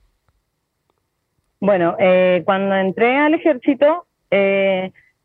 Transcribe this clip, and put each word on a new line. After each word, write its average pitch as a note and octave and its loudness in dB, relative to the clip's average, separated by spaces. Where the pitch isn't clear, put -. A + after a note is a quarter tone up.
Bueno, F3+ 0
eh, F#3 2
cuando G3 -2
entré G3 0
al D4+ 2
ejército, D4 0
eh, G3 0